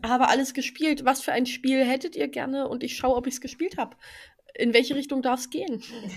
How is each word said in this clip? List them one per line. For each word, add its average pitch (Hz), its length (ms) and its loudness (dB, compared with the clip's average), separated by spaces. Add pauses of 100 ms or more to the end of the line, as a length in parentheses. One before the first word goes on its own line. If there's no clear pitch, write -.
habe 254 180 6
alles 262 260 2
gespielt. 294 520 -2
Was 262 160 4
für - 100 -2
ein 247 140 2
Spiel 262 400 2
hättet 269 300 -2
ihr 285 120 -2
gerne? 262 400 -2
Und 247 160 -4
ich 247 140 -6
schau, 254 180 2
ob 247 120 -2
ich's 247 120 -4
gespielt - 380 -6
hab. 233 180 -4 (580)
In 240 200 2
welche 240 220 4
Richtung 277 260 -2
darf's 254 280 0
gehen? 302 320 -6 (360)